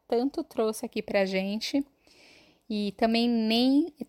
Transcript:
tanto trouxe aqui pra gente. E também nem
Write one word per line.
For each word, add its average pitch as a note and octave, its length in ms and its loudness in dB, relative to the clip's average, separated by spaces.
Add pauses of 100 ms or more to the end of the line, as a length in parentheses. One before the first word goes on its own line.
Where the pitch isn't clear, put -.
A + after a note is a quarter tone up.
tanto C4+ 340 0
trouxe A3 440 -4
aqui G#3+ 160 -6
pra G3 240 0
gente. G3 600 -4 (840)
E G#3 240 -4
também A#3 360 2
nem A#3+ 640 2 (160)